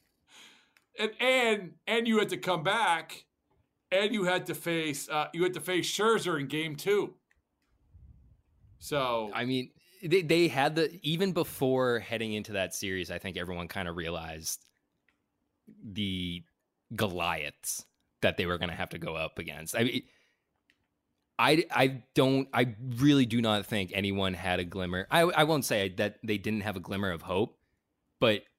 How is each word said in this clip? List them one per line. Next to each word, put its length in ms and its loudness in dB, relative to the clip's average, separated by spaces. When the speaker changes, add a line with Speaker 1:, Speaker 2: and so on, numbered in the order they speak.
Speaker 1:
And, 120 -2
and, 500 2
and 220 0
you 100 4
had 120 4
to 60 -4
come 280 -2
back, 600 0
and 200 4
you 120 0
had 220 2
to 80 -4
face, 540 -2
uh, 240 0
you 120 2
had 100 2
to 60 -8
face 280 -2
Scherzer 520 2
in 80 -4
game 260 -4
two. 400 0
So 520 -2
Speaker 2:
I 120 -2
mean, 260 -2
they, 200 2
they 260 4
had 260 0
the, 280 0
even 300 0
before 680 0
heading 320 -4
into 200 -6
that 220 -2
series, 380 -4
I 60 -6
think 180 -8
everyone 320 -6
kinda 240 -6
realized 680 -8
the 580 -6
Goliaths 880 -4
that 140 2
they 100 0
were 120 0
gonna 160 -4
have 160 -4
to 80 -12
go 160 -8
up 240 -6
against. 380 -10
I 80 2
mean, 180 -2
I, 320 6
I 320 2
don't, 360 4
I 220 2
really 300 6
do 140 0
not 260 2
think 280 -2
anyone 400 0
had 240 0
a 60 -2
glimmer. 480 -4
I, 80 6
I 240 4
won't 200 2
say 260 0
that 340 -2
they 140 0
didn't 240 -4
have 140 -6
a 40 -8
glimmer 320 -2
of 100 -6
hope, 340 0
but 240 4